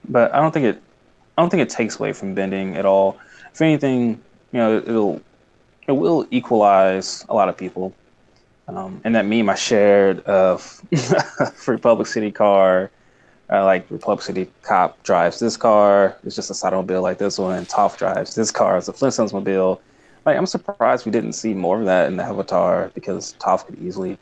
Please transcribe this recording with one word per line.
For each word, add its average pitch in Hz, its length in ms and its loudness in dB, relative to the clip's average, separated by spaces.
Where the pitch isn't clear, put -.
But 120 240 2
I 135 80 2
don't 156 100 2
think 147 140 0
it, - 160 0
I 160 40 2
don't 175 80 2
think 175 120 0
it 113 80 0
takes - 300 -6
away 104 140 -2
from 98 200 -8
bending 95 420 -4
at 98 100 -4
all. 98 320 4
If - 80 -6
anything, 131 600 0
you 127 80 -4
know, 110 180 2
it'll, 104 440 -2
it 143 60 0
will 160 380 0
equalize 98 1000 2
a - 40 -4
lot 101 160 2
of 87 80 -6
people. 92 360 -10
Um, 95 380 -12
and 113 100 0
that 107 100 2
meme 107 240 0
I 95 60 0
shared 101 680 2
of 92 560 0
<laughs> - 440 -6
Republic 113 400 2
City 107 240 -4
car, 98 600 4
uh, 98 140 2
like, 92 240 2
Republic - 340 -4
City 92 260 -6
cop 92 420 -2
drives 87 360 0
this 113 180 -2
car, 101 680 4
it's - 120 -10
just - 160 -8
a - 20 -8
Cytomobile 92 480 -2
like 90 160 -2
this 98 220 -4
one, 92 180 -2
and 90 100 -10
Toph 98 300 0
drives 95 380 -4
this 113 160 -2
car, 95 260 2
it's 90 100 -4
a 95 60 -10
Flintstones 120 400 -2
mobile. 95 480 -2
Like, 147 120 2
I'm 175 80 0
surprised 127 600 -2
we 110 60 -4
didn't 113 220 -2
see 110 220 -6
more 92 240 -2
of 113 60 -4
that 92 220 2
in 92 100 -4
the 95 60 -4
Avatar, 92 680 -2
because - 460 -10
Toph 95 260 -2
could - 140 -18
easily 185 420 -8